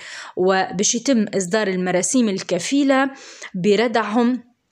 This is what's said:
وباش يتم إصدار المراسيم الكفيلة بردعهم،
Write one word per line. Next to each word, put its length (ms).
وباش 580
يتم 300
إصدار 300
المراسيم 640
الكفيلة 800
بردعهم، 880